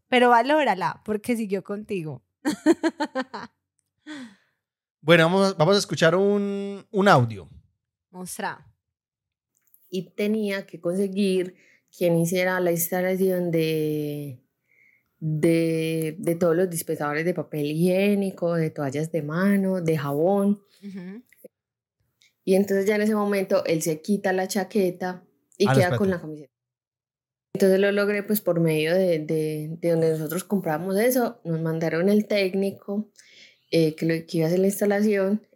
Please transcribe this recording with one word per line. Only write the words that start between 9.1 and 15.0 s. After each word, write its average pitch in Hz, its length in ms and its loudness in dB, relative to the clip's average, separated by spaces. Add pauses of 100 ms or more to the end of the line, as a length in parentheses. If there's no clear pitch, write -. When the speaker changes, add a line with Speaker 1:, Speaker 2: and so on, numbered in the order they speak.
Speaker 3:
Y 185 260 -8
tenía 208 500 -2
que - 160 -18
conseguir 185 720 -2 (400)
quien 170 220 2
hiciera 180 420 0
la 175 120 0
instalación 180 800 -2
de, 151 920 -2 (760)